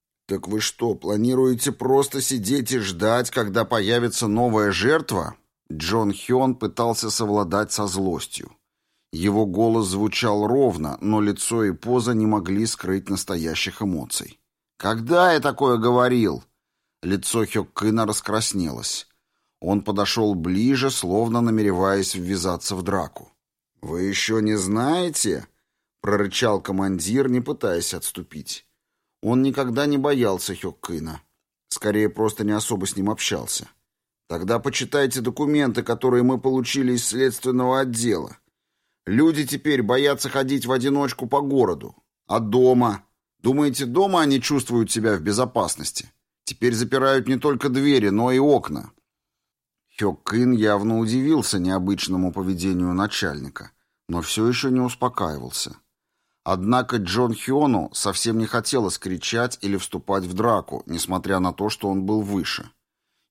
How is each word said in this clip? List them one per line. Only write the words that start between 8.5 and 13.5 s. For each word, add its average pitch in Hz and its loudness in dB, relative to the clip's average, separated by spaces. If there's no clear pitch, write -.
Его 101 2
голос 110 2
звучал 104 0
ровно, 107 0
но 107 2
лицо 104 0
и 98 2
поза 120 0
не 110 2
могли 104 0
скрыть 95 -4
настоящих 87 -4